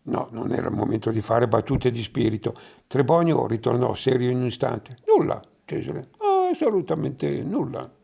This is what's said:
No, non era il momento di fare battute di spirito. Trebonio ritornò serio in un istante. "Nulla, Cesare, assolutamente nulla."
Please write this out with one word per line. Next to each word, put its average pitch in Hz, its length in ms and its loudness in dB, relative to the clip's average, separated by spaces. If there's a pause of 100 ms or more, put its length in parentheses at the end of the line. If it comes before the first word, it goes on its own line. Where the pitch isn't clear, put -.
No, - 300 -4
non 113 240 -4
era - 140 -2
il 117 60 -4
momento 110 360 -2
di 113 100 0
fare 117 280 2
battute 120 420 2
di 117 100 -6
spirito. 110 540 -2 (320)
Trebonio 143 600 2
ritornò 117 460 0
serio 123 380 0
in 127 80 0
un 127 80 0
istante. 120 580 -4
"Nulla, - 340 4 (280)
Cesare, - 420 -6 (420)
assolutamente 156 920 -2
nulla." - 480 -6 (140)